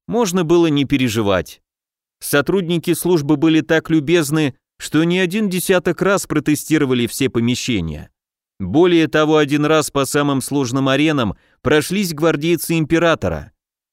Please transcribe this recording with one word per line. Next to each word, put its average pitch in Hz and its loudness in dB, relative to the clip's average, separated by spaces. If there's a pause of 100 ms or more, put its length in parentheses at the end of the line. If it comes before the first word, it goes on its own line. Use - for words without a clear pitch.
можно 190 -2
было 170 4
не 143 0
переживать. 110 0 (600)
Сотрудники 170 -2
службы 156 0
были 156 2
так 160 0
любезны, 156 0 (240)
что - 0
не 175 0
один 190 -2
десяток 180 0
раз 190 0
протестировали 143 0
все 127 -2
помещения. 104 -4 (500)
Более 160 2
того, 156 2
один 147 2
раз 156 2
по 139 -2
самым 143 0
сложным 135 -2
аренам 135 0 (240)
прошлись 170 0
гвардейцы 160 0
Императора. 156 -2 (400)